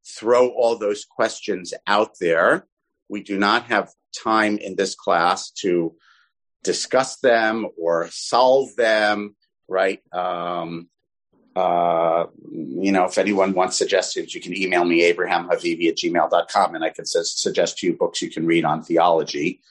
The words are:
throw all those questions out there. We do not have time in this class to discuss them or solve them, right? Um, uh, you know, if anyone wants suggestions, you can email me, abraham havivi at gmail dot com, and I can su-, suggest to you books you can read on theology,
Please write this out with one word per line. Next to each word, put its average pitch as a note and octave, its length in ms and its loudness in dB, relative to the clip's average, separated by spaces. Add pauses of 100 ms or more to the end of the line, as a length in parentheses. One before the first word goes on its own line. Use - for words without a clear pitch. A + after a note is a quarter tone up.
throw A#2+ 420 2
all A#2 280 0
those G#2 280 -4
questions G2+ 720 -6 (120)
out G#2 340 0
there. F#2 460 2 (420)
We G2+ 140 -8
do G2 160 -6
not G#2 260 2
have G#2 260 -2 (260)
time G#2+ 420 0
in F#2+ 180 -10
this F#2+ 180 0
class F2+ 560 0 (120)
to F2 320 0 (680)
discuss - 540 -2
them A2+ 500 2 (100)
or E2 340 0
solve B2+ 640 2
them, G#2+ 580 0 (340)
right? F#2+ 340 0 (100)
Um, F2 760 -6 (640)
uh, E2+ 720 2 (240)
you E2 420 -4
know, F#2 120 4
if F#2 140 -2
anyone F#2+ 340 2
wants F#2 240 0
suggestions, - 580 -2
you F2 60 -12
can F2+ 160 -10
email F2+ 280 0
me, E2+ 180 4
abraham F2 460 2
havivi E2+ 400 0
at D#2+ 80 0
gmail E2 340 0
dot F2 180 0
com, F#2 260 0
and D#2+ 100 -6
I - 60 -2
can - 140 -12
su-, - 200 -2
suggest - 540 -2
to G2+ 80 -6
you E2 80 2
books - 280 -4
you - 80 -6
can D#2+ 160 -6
read E2 180 2
on D#2 180 -2
theology, E2 800 0 (100)